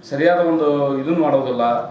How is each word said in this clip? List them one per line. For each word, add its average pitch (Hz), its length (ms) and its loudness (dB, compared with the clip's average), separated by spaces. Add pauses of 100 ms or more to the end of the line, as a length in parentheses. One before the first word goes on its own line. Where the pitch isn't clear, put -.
(100)
ಸರಿಯಾದ 165 280 2
ಒಂದು 147 600 0
ಇದನ್ನು 165 220 -2
ಮಾಡೋದಿಲ್ಲ. 127 720 0